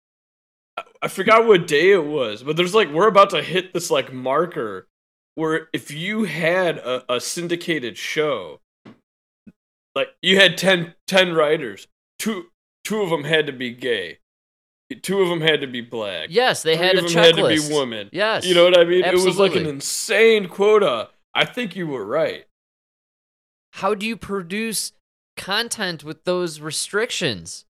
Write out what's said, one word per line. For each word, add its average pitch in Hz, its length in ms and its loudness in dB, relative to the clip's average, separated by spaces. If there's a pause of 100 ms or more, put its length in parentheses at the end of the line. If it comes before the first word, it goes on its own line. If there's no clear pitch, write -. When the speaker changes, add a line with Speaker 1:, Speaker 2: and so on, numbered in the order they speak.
(760)
Speaker 1:
I, 95 60 -10 (200)
I 151 40 -4
forgot 220 400 4
what 180 200 6
day 160 240 4
it 180 140 4
was, 123 380 -4
but 151 140 -4
there's, 180 180 0
like, 208 140 2
we're 165 180 2
about 196 240 6
to 165 100 -2
hit 170 320 -4
this, 170 160 -6
like, 135 220 -2
marker 131 760 -4 (480)
where 160 380 -4
if 143 180 -8
you 202 340 -4
had 165 540 -2
a, 127 340 -6
a 120 80 -2
syndicated 170 760 -6
show, 110 640 -6 (1400)
like, 135 140 -4 (120)
you 185 160 4
had 185 200 4
ten, 175 380 0 (120)
ten 185 260 2
writers, 151 540 -2 (320)
two, 202 280 -6 (360)
two 214 180 -4
of 180 120 -2
'em 151 100 0
had 156 240 2
to 139 60 -6
be 123 180 -8
gay, 117 480 -6 (840)
two 196 200 -2
of 175 100 0
'em 175 100 -4
had 156 200 2
to 135 60 -6
be 123 140 -10
black, 104 480 -8
Speaker 2:
Yes, 214 320 0
they 160 140 0
Speaker 1:
three 170 100 0
Speaker 2:
had 185 120 4
Speaker 1:
of 175 80 0
Speaker 2:
a - 20 -4
Speaker 1:
'em 170 60 -2
had 165 240 6
to 160 100 2
be 160 80 2
Speaker 2:
checklist. 151 240 -2
Speaker 1:
women. 110 320 -6
Speaker 2:
Yes, 208 340 -2
Speaker 1:
You 180 100 2
know 170 100 8
what 180 120 8
I 175 60 8
mean? 175 220 2
It 180 80 2
was, 180 120 2 (140)
like, 190 140 4
an 185 60 0
Speaker 2:
absolutely. 165 100 -4
Speaker 1:
insane 208 800 2
quota. 196 600 2 (240)
I - 120 2
think 233 320 -8
you 175 100 -6
were 127 180 -8
right. 117 400 -4 (1300)
Speaker 2:
How 196 180 -2
do 202 100 -6
you 226 120 -6
produce 196 760 -8 (440)
content 196 680 -6
with 151 220 -14
those 180 340 -2
restrictions? 151 1160 -6